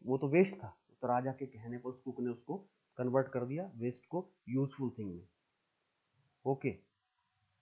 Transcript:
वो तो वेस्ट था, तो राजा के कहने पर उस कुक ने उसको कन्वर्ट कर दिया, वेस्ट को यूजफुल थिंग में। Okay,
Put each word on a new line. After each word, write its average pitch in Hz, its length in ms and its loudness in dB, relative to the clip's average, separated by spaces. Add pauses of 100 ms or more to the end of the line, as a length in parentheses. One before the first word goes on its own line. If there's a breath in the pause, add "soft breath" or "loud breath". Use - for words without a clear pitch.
वो 131 120 2
तो 139 100 0
वेस्ट 185 280 6
था, - 240 -14 (220)
तो 127 60 0
राजा 127 240 2
के 131 140 -8
कहने 117 320 -10
पर 120 120 -6
उस 127 120 -10
कुक 127 180 -6
ने 123 100 0
उसको 147 280 -4 (400)
कन्वर्ट 123 300 4
कर 123 180 -2
दिया, 127 300 -4
वेस्ट 120 300 -4
को 185 260 -6 (180)
यूजफुल 135 400 0
थिंग 101 260 -6
में। 87 120 -14 (1200)
Okay, 139 240 2 (920)